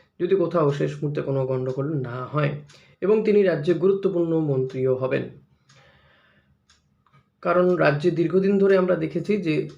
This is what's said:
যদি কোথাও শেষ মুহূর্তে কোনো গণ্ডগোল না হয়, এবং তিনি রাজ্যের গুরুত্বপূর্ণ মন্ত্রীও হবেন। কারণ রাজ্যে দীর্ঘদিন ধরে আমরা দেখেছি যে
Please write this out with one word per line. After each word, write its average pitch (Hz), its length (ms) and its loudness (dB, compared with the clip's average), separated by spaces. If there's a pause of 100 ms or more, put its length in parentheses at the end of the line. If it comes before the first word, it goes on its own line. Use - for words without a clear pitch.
(200)
যদি 180 160 2
কোথাও 165 360 2
শেষ 147 220 -2
মুহূর্তে 147 280 -4
কোনো 135 240 -2
গণ্ডগোল 131 420 -4 (140)
না 120 220 -8
হয়, 147 280 -2 (500)
এবং 196 220 4
তিনি 208 180 4
রাজ্যের 160 360 2
গুরুত্বপূর্ণ 175 640 0
মন্ত্রীও 131 560 0
হবেন। 131 280 -2 (2250)
কারণ 180 240 2 (100)
রাজ্যে 151 340 2
দীর্ঘদিন 175 480 0
ধরে 196 180 4
আমরা 180 200 2
দেখেছি 160 360 -4 (100)
যে 160 120 -2 (240)